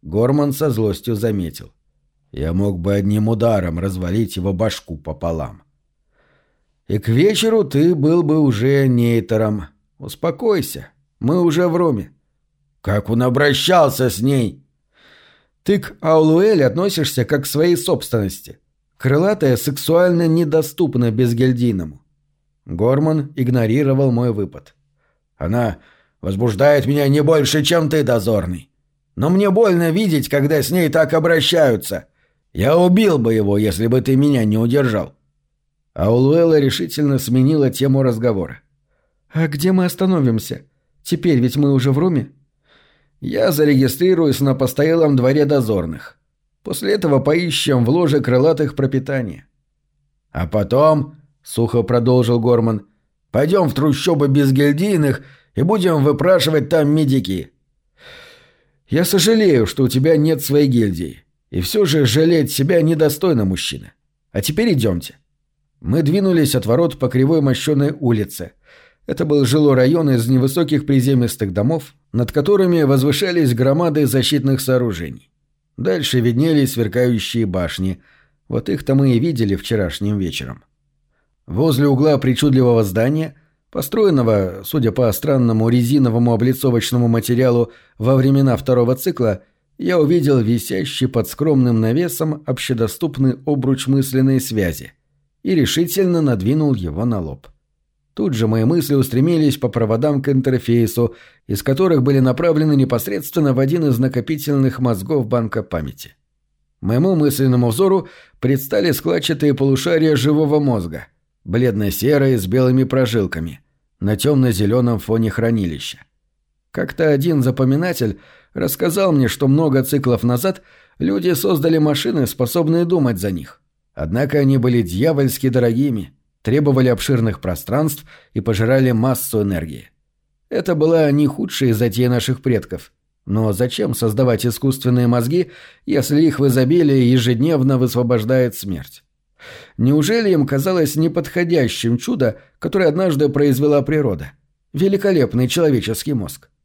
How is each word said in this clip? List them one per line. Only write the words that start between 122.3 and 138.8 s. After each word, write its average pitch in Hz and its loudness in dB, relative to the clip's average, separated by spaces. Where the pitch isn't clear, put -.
думать 143 0
за 98 -4
них. 82 -10
Однако 127 -2
они 135 2
были 120 2
дьявольски 131 -2
дорогими, 120 -2
требовали 131 2
обширных 113 -2
пространств 135 -4
и 113 -4
пожирали 117 2
массу 113 -2
энергии. 80 -6
Это 185 -2
была 156 2
не 147 2
худшая - -2
из 110 2
затей 117 0
наших 123 -2
предков. 101 -4
Но 107 0
зачем 123 -2
создавать 117 0
искусственные 123 0
мозги, 123 0
если 147 0
их 147 2
в 143 4
изобилии 135 2
ежедневно 127 2
высвобождает 123 0
смерть? - -12